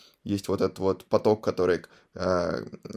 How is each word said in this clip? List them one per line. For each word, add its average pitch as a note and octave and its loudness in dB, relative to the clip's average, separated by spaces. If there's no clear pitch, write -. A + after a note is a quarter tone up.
Есть G2+ -2
вот G2 0
этот F#2 0
вот F#2 0
поток, - 2
который, F2+ 2
э, F2 -2